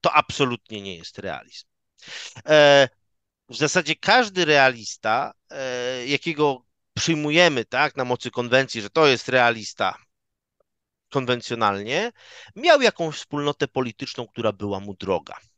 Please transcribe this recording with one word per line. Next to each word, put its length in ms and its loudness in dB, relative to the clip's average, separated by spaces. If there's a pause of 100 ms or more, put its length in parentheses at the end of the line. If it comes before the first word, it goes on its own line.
To 120 0
absolutnie 680 -2
nie 140 -10
jest 220 -18
realizm. 460 -12 (800)
E, 420 8 (600)
w 80 -14
zasadzie 400 -2
każdy 480 2
realista, 880 2 (180)
e, 560 -8
jakiego 580 -2 (300)
przyjmujemy, 720 2
tak, 320 -2
na 80 -4
mocy 260 -6
konwencji, 520 -2
że 80 -10
to 160 4
jest 220 2
realista 680 -2 (1120)
konwencjonalnie, 1040 -2 (440)
miał 260 4
jakąś 340 -2
wspólnotę 520 -4
polityczną, 580 -6
która 260 -4
była 280 -6
mu 140 -14
droga. 420 -4 (220)